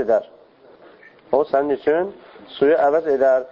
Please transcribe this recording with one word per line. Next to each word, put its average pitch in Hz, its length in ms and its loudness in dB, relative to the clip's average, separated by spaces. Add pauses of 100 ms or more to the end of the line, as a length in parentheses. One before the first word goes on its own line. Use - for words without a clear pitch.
edər." 107 200 0 (1080)
O 143 120 2
sənin 143 320 -2
üçün 170 360 -2 (360)
suyu 147 280 0
əvəz 156 400 0
edər. 131 360 0